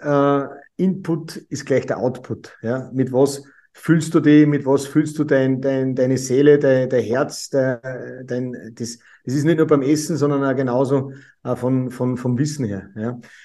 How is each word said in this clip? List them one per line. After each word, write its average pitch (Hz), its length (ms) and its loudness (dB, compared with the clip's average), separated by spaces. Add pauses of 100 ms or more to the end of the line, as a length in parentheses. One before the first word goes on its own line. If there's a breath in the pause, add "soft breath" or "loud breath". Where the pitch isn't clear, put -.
äh, 139 440 2 (300)
Input 170 640 -4
ist - 280 -10
gleich 127 200 0
der 127 120 -4
Output, - 640 -8
ja. 127 320 -6
Mit 131 200 -2
was 135 300 2 (300 loud breath)
fühlst 156 400 0
du 170 60 6
dich, 151 280 8
mit 143 180 0
was 135 200 2
fühlst 151 320 -2
du 151 60 0
dein, 131 380 2
dein, 131 340 -2
deine 131 220 2
Seele, 143 420 6
dein, 131 300 2
dein 123 140 2
Herz, 127 460 -4
dein, 131 300 0 (460)
dein, 127 280 -6 (220)
das, - 240 -10 (260 soft breath)
das 123 80 -6
ist 143 120 0
nicht 165 120 2
nur 160 100 2
beim 143 140 4
Essen, 151 360 0
sondern 143 260 0
auch 135 120 0
genauso, 131 560 0 (320 loud breath)
äh, 127 120 -4
von, 127 340 -2
von, 127 280 -4
vom 123 200 -2
Wissen 143 280 -2
her, 98 300 -6
ja. 117 240 -8 (260 loud breath)